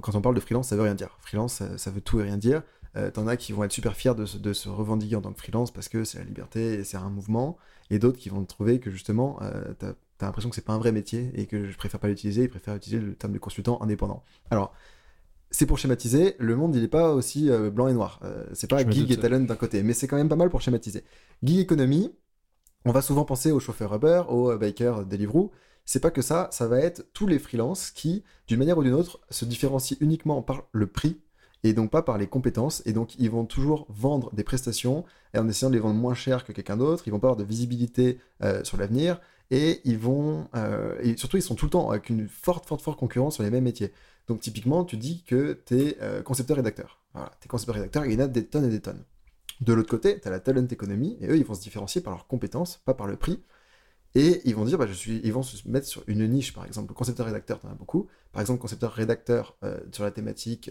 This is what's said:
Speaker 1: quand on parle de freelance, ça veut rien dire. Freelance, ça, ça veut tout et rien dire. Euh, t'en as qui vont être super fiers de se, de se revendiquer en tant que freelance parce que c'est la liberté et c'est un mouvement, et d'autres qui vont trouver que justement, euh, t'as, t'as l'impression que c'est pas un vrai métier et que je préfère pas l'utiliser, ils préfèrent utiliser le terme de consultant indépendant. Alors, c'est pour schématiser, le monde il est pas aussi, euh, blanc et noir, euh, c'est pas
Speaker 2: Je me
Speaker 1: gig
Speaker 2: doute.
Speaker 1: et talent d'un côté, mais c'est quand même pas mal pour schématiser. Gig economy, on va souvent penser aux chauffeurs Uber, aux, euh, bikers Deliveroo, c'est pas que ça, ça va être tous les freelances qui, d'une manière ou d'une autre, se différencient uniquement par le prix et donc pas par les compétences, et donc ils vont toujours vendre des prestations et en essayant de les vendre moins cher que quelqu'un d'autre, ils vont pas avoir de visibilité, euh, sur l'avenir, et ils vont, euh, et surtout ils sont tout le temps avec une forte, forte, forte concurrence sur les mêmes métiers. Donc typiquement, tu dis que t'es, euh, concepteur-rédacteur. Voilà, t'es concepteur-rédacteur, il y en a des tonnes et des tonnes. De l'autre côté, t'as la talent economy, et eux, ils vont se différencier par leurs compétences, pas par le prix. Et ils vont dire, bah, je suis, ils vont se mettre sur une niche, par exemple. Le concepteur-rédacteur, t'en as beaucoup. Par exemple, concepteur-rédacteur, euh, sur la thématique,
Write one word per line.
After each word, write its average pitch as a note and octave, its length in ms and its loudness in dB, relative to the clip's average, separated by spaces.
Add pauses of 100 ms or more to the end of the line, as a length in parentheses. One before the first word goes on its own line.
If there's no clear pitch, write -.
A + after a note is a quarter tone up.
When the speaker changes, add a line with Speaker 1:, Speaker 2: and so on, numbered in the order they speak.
Speaker 1:
quand G#2 140 -2
on G#2 40 2
parle A#2+ 140 2
de A#2 60 2
freelance, B2 280 -2
ça G#2+ 60 -2
veut G#2 80 2
rien G#2 140 2
dire. F#2+ 240 -10
Freelance, A2+ 320 -4
ça, F#2+ 260 -8
ça - 140 -8
veut G2 80 -6
tout - 180 2
et G#2 60 2
rien G2+ 120 -4
dire. B2+ 260 2 (340)
Euh, G2+ 160 -4
t'en G#2+ 160 -4
as B2 80 2
qui - 160 -10
vont G#2 100 -2
être G2+ 80 -2
super G#2+ 240 -2
fiers B2 220 2
de G#2+ 100 -4
se, G2+ 120 -10
de G2+ 140 -2
se - 160 -6
revendiquer G#2+ 460 -2
en G#2+ 60 0
tant G2 120 -8
que - 60 -14
freelance A#2+ 340 -4
parce F#2+ 160 -12
que A2+ 140 -4
c'est G#2+ 160 -8
la F2 60 -12
liberté A2+ 500 -4
et G2+ 100 -6
c'est G2+ 120 -10
un F#2+ 140 -6
mouvement, A2 460 -2 (340)
et G#2 100 4
d'autres B2 180 4
qui - 100 -12
vont F#2+ 160 -4
trouver A#2 360 2
que G#2 100 -8
justement, G#2+ 520 -2
euh, G2+ 200 -6 (160)
t'as, G2 140 -8 (260)
t'as G2 80 -4
l'impression G#2 240 -6
que - 60 -10
c'est G#2+ 80 -8
pas G#2+ 80 -4
un A2 60 0
vrai A2+ 120 4
métier A2+ 440 -2
et - 120 -4
que G2+ 240 -4
je F#2+ 60 -14
préfère - 240 -8
pas G#2 80 0
l'utiliser, G#2 340 0
ils B2+ 80 2
préfèrent G#2 240 -10
utiliser G#2 260 -4
le G2+ 140 -6
terme G#2 180 -6
de G2+ 60 -4
consultant A#2 440 -2
indépendant. G2+ 420 -2 (260)
Alors, G2+ 220 0 (800)
c'est - 160 2
pour C#3 120 2
schématiser, C3 640 4
le A2+ 160 2
monde D#3 180 2
il A#2 80 4
est A2 60 0
pas D#3+ 240 6
aussi, C#3+ 380 2
euh, G#2+ 200 4
blanc A#2+ 160 2
et C3 60 4
noir, G#2+ 320 0
euh, F#2+ 280 -10
c'est - 160 -8
pas C3+ 100 4
Speaker 2:
Je C3 80 4
me A2 40 4
Speaker 1:
gig C#3 160 4
Speaker 2:
doute. B2 120 2
Speaker 1:
et - 20 -6
talent A#2+ 200 4
d'un A#2 160 0
côté, G#2 280 0
mais A2+ 80 2
c'est B2+ 160 -2
quand - 80 0
même D3 120 4
pas D3+ 60 2
mal F3 160 4
pour B2 100 2
schématiser. A2 440 -2 (400)
Gig E3 140 6
economy, E3 520 4 (760)
on A#2+ 80 4
va C3+ 100 4
souvent C#3+ 220 2
penser C3+ 260 0
aux C#3 100 4
chauffeurs G#2+ 340 -6
Uber, D#3+ 340 4
aux, B2 220 2
euh, A2+ 80 0
bikers G#2+ 460 0
Deliveroo, G#2 460 0 (340)
c'est - 160 -2
pas E3+ 120 4
que C3+ 100 0
ça, E3+ 300 0
ça A#2 160 -2
va B2 100 4
être E3+ 340 0
tous G#3 140 -2
les D#3 140 4
freelances B2+ 500 -4
qui, F3 320 -2 (240)
d'une - 120 2
manière D#3+ 200 4
ou D3 60 4
d'une B2 100 6
autre, E3+ 260 0 (100)
se - 140 -6
différencient C3 560 -2
uniquement D3+ 420 2
par - 300 -6
le G#2 140 2
prix - 340 -2 (420)
et A2 100 6
donc A2 180 2
pas E3 120 4
par A2+ 160 0
les G2+ 80 0
compétences, C3 580 -2
et A2+ 80 0
donc A2+ 260 -2
ils A#2 120 4
vont A2+ 160 -2
toujours D3 420 0
vendre B2+ 460 -2
des G#2+ 100 -2
prestations B2+ 640 -2 (260)
et A2+ 60 0
en A2+ 100 2
essayant B2+ 220 0
de C3 40 4
les A2+ 60 4
vendre G#2+ 180 2
moins B2 140 2
cher B2 320 -2
que - 80 -14
quelqu'un G2+ 240 -6
d'autre, D3+ 300 2
ils A2+ 40 -4
vont G#2 100 -2
pas C3 80 6
avoir A#2+ 100 4
de G2+ 60 -4
visibilité, A#2+ 760 0 (240)
euh, G2 220 0
sur - 120 -4
l'avenir, C3 420 0 (320)
et D3+ 340 2
ils A#2 120 2
vont, D3 580 0
euh, G#2+ 460 -2
et A#2 160 2
surtout - 220 0
ils F3 40 2
sont B2 120 -4
tout - 100 0
le C#3+ 60 0
temps F3 180 2
avec G#2+ 220 -2
une A2 180 0
forte, - 380 -4
forte, - 160 -6
forte D3 160 -6
concurrence C3+ 380 0
sur A2 80 -2
les G#2 60 0
mêmes B2+ 140 2
métiers. A2+ 280 -2 (340)
Donc A2 140 -2
typiquement, A#2+ 440 0
tu C#3 140 -6
dis D3+ 280 -6
que C#3+ 280 0
t'es, C#3 480 0
euh, G2+ 180 -6
concepteur-rédacteur. B2 800 -2 (140)
Voilà, C2+ 160 -12 (100)
t'es - 80 -20
concepteur-rédacteur, A2+ 560 -2
il B2 80 2
y A2 40 4
en A#2+ 40 2
a C#3 60 4
des A#2+ 180 0
tonnes D3 220 0
et A#2 40 4
des G#2+ 100 0
tonnes. F#2+ 240 -12 (580)
De A#2 100 4
l'autre A2+ 160 4
côté, G2+ 320 2
t'as G2+ 100 -6
la F#2 100 -2
talent C3 300 2
economy, A2+ 500 -4
et F#2+ 80 -4
eux, D3+ 100 4
ils C#3 60 4
vont G#2+ 100 -4
se F#2 80 -10
différencier G2+ 400 -6
par G2 100 -8
leurs F2 140 -12
compétences, C3 580 -6
pas B2+ 80 2
par G#2 140 -2
le G2 100 -6
prix. - 240 -2 (760)
Et D#3+ 280 6
ils A#2+ 100 2
vont G#2+ 100 0
dire, D#3+ 140 2
bah, B2+ 80 2
je G2 60 -6
suis, G#2+ 320 -6
ils A2 80 2
vont B2+ 100 -2
se A2 260 -12
mettre C3+ 180 0
sur - 200 -12
une G#2+ 220 0
niche, B2+ 240 0
par - 120 -14
exemple. G#2 240 -10
Le A2+ 60 -14
concepteur-rédacteur, A2+ 640 -4
t'en G2+ 100 -16
as G2+ 60 -12
beaucoup. G2 320 -4 (260)
Par - 80 -6
exemple, B2 200 0
concepteur-rédacteur, A2+ 1040 -2
euh, G2+ 140 -6 (120)
sur G#2 140 -6
la G2+ 80 -2
thématique, G#2+ 580 -8